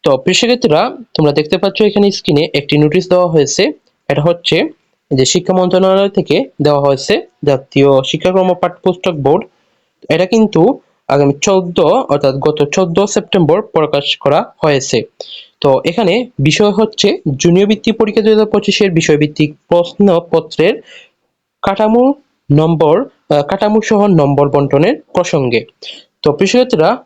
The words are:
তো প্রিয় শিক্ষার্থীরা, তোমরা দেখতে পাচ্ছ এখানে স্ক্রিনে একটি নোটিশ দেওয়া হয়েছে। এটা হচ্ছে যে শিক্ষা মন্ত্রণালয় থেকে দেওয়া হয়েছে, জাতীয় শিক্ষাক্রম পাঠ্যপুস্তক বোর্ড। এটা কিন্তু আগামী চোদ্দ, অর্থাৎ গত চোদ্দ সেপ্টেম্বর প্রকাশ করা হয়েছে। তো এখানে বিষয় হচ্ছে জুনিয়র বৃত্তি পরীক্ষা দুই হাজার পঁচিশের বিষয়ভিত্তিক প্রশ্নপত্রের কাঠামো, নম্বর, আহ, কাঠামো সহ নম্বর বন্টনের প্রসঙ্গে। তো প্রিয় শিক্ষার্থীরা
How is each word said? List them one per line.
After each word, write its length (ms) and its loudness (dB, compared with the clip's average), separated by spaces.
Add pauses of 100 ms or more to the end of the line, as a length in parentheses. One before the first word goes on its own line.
তো 140 2
প্রিয় 180 -2
শিক্ষার্থীরা, 600 0 (180)
তোমরা 180 2
দেখতে 260 -2
পাচ্ছ 240 -2
এখানে 280 2
স্ক্রিনে 340 -2 (100)
একটি 240 -2
নোটিশ 300 0
দেওয়া 200 2
হয়েছে। 440 0 (360)
এটা 140 -2
হচ্ছে 340 -2 (540)
যে 140 0
শিক্ষা 300 -2
মন্ত্রণালয় 540 2
থেকে 360 -2 (180)
দেওয়া 180 2
হয়েছে, 460 -2 (180)
জাতীয় 440 0 (140)
শিক্ষাক্রম 520 0
পাঠ্যপুস্তক 580 -4
বোর্ড। 320 0 (640)
এটা 180 0
কিন্তু 540 2 (280)
আগামী 320 2
চোদ্দ, 400 -2 (280)
অর্থাৎ 260 0
গত 300 -2
চোদ্দ 400 -2
সেপ্টেম্বর 580 0
প্রকাশ 540 -2
করা 420 -2
হয়েছে। 440 0 (580)
তো 240 2
এখানে 540 -2
বিষয় 320 2
হচ্ছে 480 -2 (180)
জুনিয়র 320 2
বৃত্তি 240 -2
পরীক্ষা 300 -2
দুই 100 2
হাজার 140 2
পঁচিশের 440 0
বিষয়ভিত্তিক 640 0 (140)
প্রশ্নপত্রের 1040 0 (880)
কাঠামো, 520 2 (380)
নম্বর, 520 2 (240)
আহ, 140 0
কাঠামো 380 -2
সহ 260 0
নম্বর 420 2
বন্টনের 460 0 (200)
প্রসঙ্গে। 500 -2 (580)
তো 100 2
প্রিয় 160 0
শিক্ষার্থীরা 580 0